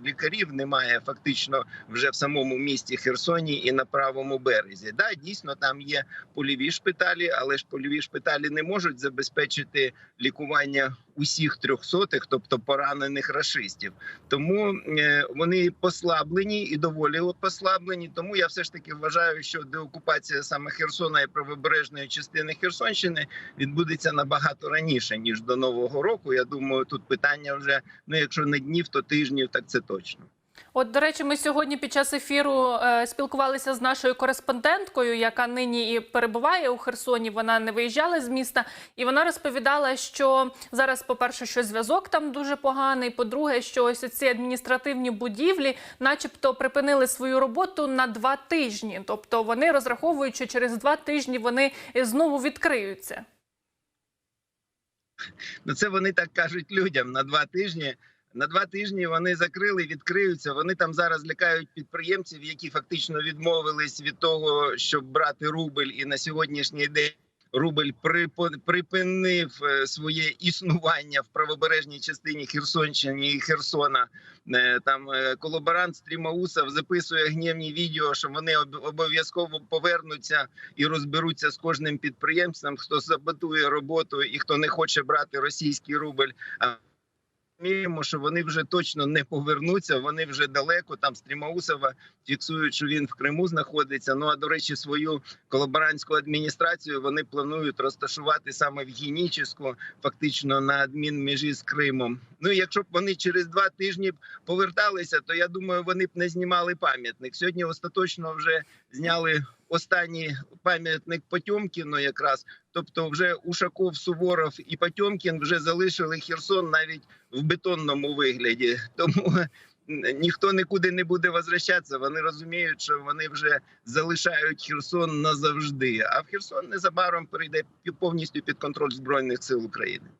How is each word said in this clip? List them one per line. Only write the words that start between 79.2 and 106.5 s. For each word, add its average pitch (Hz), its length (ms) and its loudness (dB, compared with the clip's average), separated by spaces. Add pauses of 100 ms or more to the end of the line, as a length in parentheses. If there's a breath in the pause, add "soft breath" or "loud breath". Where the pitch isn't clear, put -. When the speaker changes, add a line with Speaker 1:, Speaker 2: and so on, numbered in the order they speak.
Speaker 1:
повернуться 156 800 0 (300 loud breath)
і 143 100 2
розберуться 156 640 0
з - 60 -6
кожним 151 420 -2
підприємством, 151 800 -2
хто 147 240 -2
саботує 156 680 0
роботу 143 540 0
і 143 160 -2
хто 147 180 0
не 151 120 2
хоче 156 340 0
брати 139 380 0
російський 147 560 -2
рубль. 139 340 0 (300 loud breath)
А 120 140 2 (840)
розуміємо, 180 440 -2
що 151 160 -4
вони 156 240 0
вже 156 220 -2
точно 147 420 -2
не 147 180 0
повернуться, 151 760 0
вони 151 280 -2
вже 143 200 0
далеко, 143 500 0
там - 180 0
Стрімаусова 147 800 -4 (320 soft breath)
фіксують, 151 480 0
що 151 120 -2
він 147 200 0
в - 80 -14
Криму 160 340 0
знаходиться. 147 680 0
Ну, 143 120 0
а, 151 100 4
до 147 120 -2
речі, 151 280 0
свою 151 460 -2 (260 loud breath)
колаборантську 151 680 2
адміністрацію 151 880 0
вони 143 220 0
планують 143 560 -4
розташувати 143 720 -2
саме 139 320 -2
в 131 40 -10
Генічеську, 143 880 -4 (280 loud breath)
фактично 139 580 0
на 139 180 2
адмінмежі 143 760 -2
з - 100 -8
Кримом. 131 580 0 (200)
Ну, 185 120 2
якщо 190 300 2
б 185 80 -16
вони 190 240 0
через 180 320 0
два 190 220 2
тижні 190 440 -2 (320 loud breath)
поверталися, 185 760 0
то, 165 140 -4
я 175 140 2
думаю, 180 340 -2
вони 180 240 0
б 180 80 -12
не 175 140 0
знімали 180 460 0